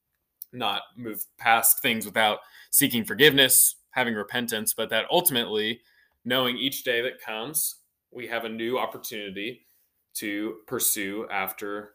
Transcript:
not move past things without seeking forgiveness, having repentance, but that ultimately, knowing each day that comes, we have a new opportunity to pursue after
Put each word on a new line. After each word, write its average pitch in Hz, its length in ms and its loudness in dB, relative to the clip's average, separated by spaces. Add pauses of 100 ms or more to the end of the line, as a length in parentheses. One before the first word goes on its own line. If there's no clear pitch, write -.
(520)
not 107 300 -4 (140)
move 113 280 -10 (120)
past - 460 4
things 113 240 0
without 107 320 2 (320)
seeking 120 340 2
forgiveness, 135 720 6 (140)
having 120 240 0
repentance, 110 580 -4
but 113 160 -4
that 110 220 0
ultimately, 117 680 0 (440)
knowing 123 320 0
each 131 280 -4
day 120 160 0
that 123 200 -4
comes, 117 560 -6 (360)
we 120 160 -12
have 113 160 -4
a 113 40 -6
new 113 300 -4
opportunity 107 880 -8 (480)
to 104 420 -6 (100)
pursue 104 640 -4
after 101 640 -6